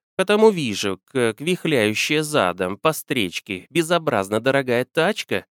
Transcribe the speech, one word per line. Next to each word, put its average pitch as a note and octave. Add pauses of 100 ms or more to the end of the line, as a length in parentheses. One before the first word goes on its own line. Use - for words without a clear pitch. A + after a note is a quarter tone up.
(160)
потому G#3
вижу, G#2+
как A#2
вихляющая D3+
задом F#2+
по D#3+
встречке G2
безобразно C#3
дорогая B2+
тачка D#3+ (140)